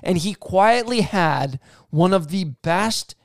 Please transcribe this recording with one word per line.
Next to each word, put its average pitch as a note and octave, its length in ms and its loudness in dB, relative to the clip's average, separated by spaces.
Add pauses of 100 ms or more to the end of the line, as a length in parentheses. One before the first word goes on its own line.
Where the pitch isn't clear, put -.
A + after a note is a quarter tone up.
and F3+ 160 0
he F#3 160 -4
quietly A3+ 680 2
had C#3 580 0 (300)
one F3 220 2
of E3+ 160 0
the F#3 160 -2
best, F3 680 -4 (100)